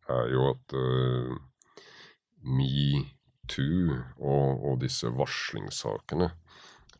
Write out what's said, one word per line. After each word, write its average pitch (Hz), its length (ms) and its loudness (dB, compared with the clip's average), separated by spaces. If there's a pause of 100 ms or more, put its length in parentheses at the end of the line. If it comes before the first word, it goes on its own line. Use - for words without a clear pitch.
er 62 240 0
jo 65 180 4
at, 65 240 -6
eh, 64 600 0 (1040)
metoo 82 1600 0 (160)
og, 69 500 2
og 65 160 2
disse 64 320 -2
varslingssakene 62 1160 -2 (680)